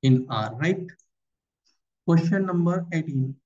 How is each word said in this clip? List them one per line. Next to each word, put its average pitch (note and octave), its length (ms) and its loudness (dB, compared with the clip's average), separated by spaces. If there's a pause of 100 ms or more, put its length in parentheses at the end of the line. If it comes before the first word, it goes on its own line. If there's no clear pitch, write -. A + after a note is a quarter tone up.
in B2+ 260 4
R, A2 240 -4
right? E3+ 320 -2 (1200)
Question E3+ 400 2
number F3 460 0
eighteen. C3+ 420 -4 (120)